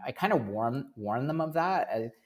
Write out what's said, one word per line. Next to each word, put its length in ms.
I 60
kind 220
of 140
warn, 480
warn 320
them 140
of 120
that. 360
I, 220